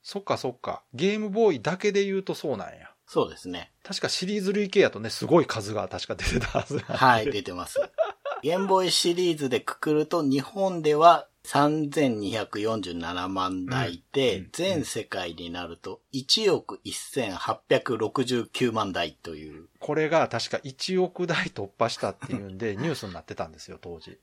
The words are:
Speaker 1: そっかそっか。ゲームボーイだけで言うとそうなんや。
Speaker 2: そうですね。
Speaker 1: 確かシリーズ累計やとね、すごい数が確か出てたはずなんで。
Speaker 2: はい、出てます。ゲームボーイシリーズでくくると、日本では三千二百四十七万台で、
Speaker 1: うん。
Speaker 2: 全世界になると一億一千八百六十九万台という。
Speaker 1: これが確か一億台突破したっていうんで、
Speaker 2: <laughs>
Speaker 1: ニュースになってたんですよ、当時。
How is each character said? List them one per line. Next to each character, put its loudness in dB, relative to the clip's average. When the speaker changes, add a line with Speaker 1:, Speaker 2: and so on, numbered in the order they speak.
Speaker 1:
そ -8
っ -18
か -2
そ -4
っ -12
か。 -8
ゲ 0
ー -4
ム -4
ボ 4
ー 2
イ -8
だ -2
け 0
で 2
言 -2
う -4
と -4
そ -4
う -4
な -8
ん -12
や。 -20
Speaker 2:
そ 2
う -10
で -16
す -12
ね。 -10
Speaker 1:
確 -8
か 0
シ -4
リ -2
ー -4
ズ 0
累 0
計 6
や 8
と -10
ね、 -6
す -6
ご 8
い 2
数 -6
が -4
確 -8
か -4
出 -6
て 2
た -2
は -4
ず -6
な -4
ん -12
で。 -8
Speaker 2:
は 6
い、 0
出 -2
て -8
ま -8
す。 -6
ゲ 2
ー 0
ム -2
ボ 6
ー 2
イ 2
シ 2
リ 2
ー -4
ズ -2
で 2
く -8
く 0
る 4
と、 0
日 2
本 -2
で 4
は 8
三 2
千 2
二 -2
百 -4
四 0
十 -8
七 -4
万 -2
台 -4
で、 2
Speaker 1:
う -10
ん。 -14
Speaker 2:
全 0
世 -6
界 -6
に -10
な -8
る -12
と -12
一 2
億 -2
一 -10
千 -4
八 -4
百 2
六 0
十 -2
九 0
万 -2
台 -2
と -12
い -14
う。 -20
Speaker 1:
こ -6
れ 0
が 4
確 -4
か -4
一 -4
億 -2
台 0
突 -8
破 2
し -8
た -2
っ -8
て -8
い -4
う -12
ん -12
で、 -4
Speaker 2:
<laughs> -
Speaker 1:
ニ -4
ュ -2
ー -2
ス -10
に -10
な -12
っ -20
て -12
た -6
ん -16
で -20
す -18
よ、 -16
当 -12
時。 -20